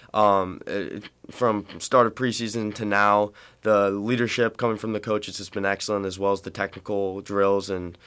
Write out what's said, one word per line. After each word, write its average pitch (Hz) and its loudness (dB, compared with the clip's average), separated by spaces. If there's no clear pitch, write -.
Um, 98 4
it, 101 -6
from 107 0
start 123 4
of 107 -8
preseason 110 -4
to 110 -8
now, 104 4
the 101 4
leadership 113 0
coming 113 -2
from 110 -6
the 104 -4
coaches 107 -4
has 95 -12
been 98 -6
excellent, 98 -2
as 92 -6
well 98 2
as 95 -2
the 95 -12
technical 98 -4
drills 98 0
and, 90 -6